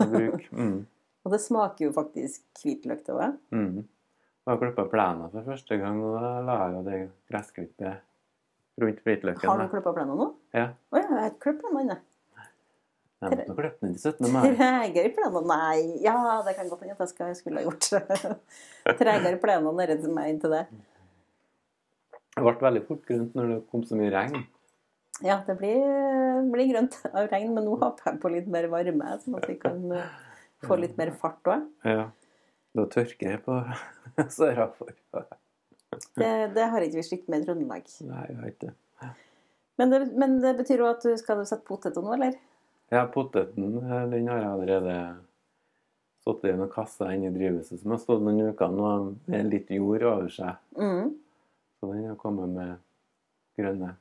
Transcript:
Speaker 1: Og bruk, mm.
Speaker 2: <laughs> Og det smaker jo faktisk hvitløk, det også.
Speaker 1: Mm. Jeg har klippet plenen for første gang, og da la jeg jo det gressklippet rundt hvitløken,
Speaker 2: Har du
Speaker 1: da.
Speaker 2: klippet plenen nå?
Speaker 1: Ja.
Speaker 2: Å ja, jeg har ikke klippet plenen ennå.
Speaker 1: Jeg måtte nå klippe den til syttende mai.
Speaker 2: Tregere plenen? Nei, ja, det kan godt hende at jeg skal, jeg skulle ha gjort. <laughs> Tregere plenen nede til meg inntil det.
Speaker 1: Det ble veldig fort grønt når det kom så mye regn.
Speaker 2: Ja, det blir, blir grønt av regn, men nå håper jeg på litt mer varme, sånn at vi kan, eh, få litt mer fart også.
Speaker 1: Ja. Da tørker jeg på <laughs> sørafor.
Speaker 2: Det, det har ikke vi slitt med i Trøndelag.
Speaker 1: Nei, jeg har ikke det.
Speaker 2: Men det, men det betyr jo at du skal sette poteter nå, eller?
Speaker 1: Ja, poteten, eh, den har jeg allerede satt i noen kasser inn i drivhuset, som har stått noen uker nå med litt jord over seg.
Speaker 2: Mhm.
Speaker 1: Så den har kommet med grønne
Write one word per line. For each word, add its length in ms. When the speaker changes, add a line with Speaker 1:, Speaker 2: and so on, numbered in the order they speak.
Speaker 1:
Og 100
bruk, 400
mm. 340
Speaker 2:
<laughs> 220
Og 60
det 80
smaker 480
jo 60
faktisk 480
hvitløk, 460
det 100
også. 220
Speaker 1:
Mm. 220
Jeg 60
har 60
klippet 340
plenen 400
for 100
første 380
gang, 240
og 160
da 220
la 160
jeg 80
jo 80
det 280
gressklippet 680
rundt 260
hvitløken, 440
Speaker 2:
Har 100
du 60
Speaker 1:
da. 60
Speaker 2:
klippet 260
plenen 220
nå? 160
Speaker 1:
Ja. 120
Speaker 2:
Å 60
ja, 40
jeg 200
har 80
ikke 100
klippet 240
plenen 220
ennå. 120
Speaker 1:
Jeg 100
måtte 160
nå 80
klippe 240
den 160
til 80
syttende 300
mai. 80
Speaker 2:
Tregere 640
plenen? 320
Nei, 540
ja, 420
det 140
kan 100
godt 140
hende 100
at 80
jeg 80
skal, 200
jeg 100
skulle 260
ha 60
gjort. 180
<laughs> 560
Tregere 400
plenen 380
nede 240
til 100
meg 160
inntil 240
det. 140
Speaker 1:
Det 60
ble 180
veldig 280
fort 180
grønt 320
når 100
det 220
kom 160
så 100
mye 160
regn. 320
Speaker 2:
Ja, 220
det 100
blir, 240
blir 220
grønt 240
av 180
regn, 220
men 100
nå 160
håper 320
jeg 80
på 140
litt 160
mer 180
varme, 520
sånn 180
at 100
vi 80
kan, 240
eh, 160
få 160
litt 180
mer 140
fart 340
også. 220
Speaker 1:
Ja. 240
Da 140
tørker 400
jeg 160
på 140
<laughs> 380
sørafor. 560
Speaker 2:
Det, 140
det 160
har 100
ikke 160
vi 80
slitt 240
med 140
i 40
Trøndelag. 380
Speaker 1:
Nei, 260
jeg 140
har 100
ikke 220
det. 400
Speaker 2:
Men 140
det, 80
men 220
det 180
betyr 240
jo 80
at 160
du 120
skal 280
sette 200
poteter 380
nå, 140
eller? 180
Speaker 1:
Ja, 140
poteten, 720
eh, 300
den 220
har 120
jeg 80
allerede 480
satt 180
i 120
noen 160
kasser 400
inn 160
i 40
drivhuset, 460
som 140
har 80
stått 240
noen 240
uker 240
nå 160
med 240
litt 160
jord 400
over 240
seg. 240
Speaker 2:
Mhm. 420
Speaker 1:
Så 80
den 160
har 80
kommet 340
med 280
grønne 320